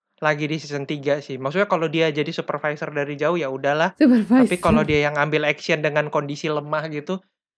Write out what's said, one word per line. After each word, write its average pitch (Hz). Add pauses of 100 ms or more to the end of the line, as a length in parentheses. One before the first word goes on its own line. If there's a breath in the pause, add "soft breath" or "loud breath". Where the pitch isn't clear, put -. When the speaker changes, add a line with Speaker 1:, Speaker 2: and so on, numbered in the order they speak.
(200)
Speaker 1:
lagi 151
di 156
season 143
tiga 143
sih. 143
Maksudnya 147
kalau 170
dia 160
jadi 151
supervisor 151
dari 147
jauh 147
ya 156
udahlah. 139
Speaker 2:
Supervisor. 240
Speaker 1:
Tapi 190
kalau 156
dia 151
yang 147
ambil 151
action 151
dengan 151
kondisi 147
lemah 151
gitu, 151 (400)